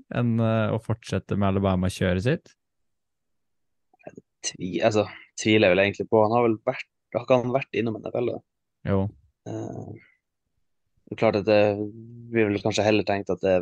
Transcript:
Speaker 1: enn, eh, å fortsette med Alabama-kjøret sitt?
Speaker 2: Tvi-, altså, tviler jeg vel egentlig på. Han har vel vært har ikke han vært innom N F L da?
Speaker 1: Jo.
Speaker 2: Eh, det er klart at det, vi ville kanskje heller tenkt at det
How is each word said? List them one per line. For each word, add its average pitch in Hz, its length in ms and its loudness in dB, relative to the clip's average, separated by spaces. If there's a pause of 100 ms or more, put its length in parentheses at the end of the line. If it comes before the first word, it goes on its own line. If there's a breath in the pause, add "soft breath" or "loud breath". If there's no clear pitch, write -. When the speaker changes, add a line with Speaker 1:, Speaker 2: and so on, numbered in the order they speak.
(140)
Speaker 1:
enn, 117 280 0
eh, 110 340 0
å 110 80 -4
fortsette - 560 -6
med 98 160 0
Alabama-kjøret 92 720 0
sitt? - 280 -4 (1900)
Speaker 2:
Tvi-, - 400 -6
altså, 107 240 2 (320 loud breath)
tviler 107 300 4
jeg 90 80 4
vel 98 80 6
egentlig 98 260 -2
på. 110 140 4
Han 107 100 2
har 120 140 4
vel 110 180 0
vært - 220 -4 (300)
har 117 80 -10
ikke 127 160 4
han 123 100 -4
vært 139 220 -4
innom 110 220 -2
N 104 100 -10
F 101 80 -8
L 120 120 -2
da? - 120 -6 (460)
Speaker 1:
Jo. 98 160 0 (460)
Speaker 2:
Eh, - 460 -10 (1160 soft breath)
det - 80 -12
er - 20 -10
klart 110 180 4
at 98 100 -2
det, 104 160 6 (680)
vi 113 140 2
ville 101 180 0
kanskje 104 220 0
heller 107 180 4
tenkt 98 280 -4
at 90 120 -4
det 95 200 4